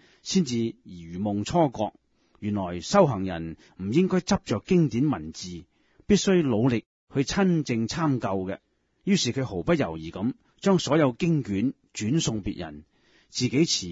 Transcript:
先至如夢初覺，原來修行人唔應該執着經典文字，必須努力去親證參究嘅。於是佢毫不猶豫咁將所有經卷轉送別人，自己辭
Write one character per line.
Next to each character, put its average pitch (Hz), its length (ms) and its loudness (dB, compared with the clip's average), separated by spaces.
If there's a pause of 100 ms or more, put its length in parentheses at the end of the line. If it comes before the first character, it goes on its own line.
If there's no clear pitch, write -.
(220)
先 190 240 2
至 117 380 -4
如 85 360 -14
夢 104 240 -2
初 175 160 0 (100)
覺， 110 240 -4 (460)
原 104 140 -4
來 87 280 -4
修 190 260 4
行 98 180 -2
人 82 320 -6 (200)
唔 95 140 -6
應 180 180 4
該 185 100 0
執 190 240 0
着 - 220 -4
經 170 240 4
典 120 200 0
文 82 220 -6
字， 87 320 -12 (420)
必 208 100 4
須 185 260 4
努 123 280 2
力 117 160 0 (280)
去 139 100 0
親 175 420 2
證 113 220 -2
參 147 320 0
究 104 100 -4 (160)
嘅。 95 140 -8 (460)
於 190 120 4
是 123 160 0
佢 131 120 -2
毫 92 180 -6
不 170 100 2
猶 92 240 -2
豫 80 140 -10
咁 101 220 -4 (260)
將 190 200 4
所 156 180 2
有 139 160 4
經 165 300 0
卷 104 300 0 (200)
轉 123 280 0
送 110 200 -4
別 95 160 -6
人， 78 260 -12 (460)
自 123 200 -2
己 135 160 4
辭 - 260 -4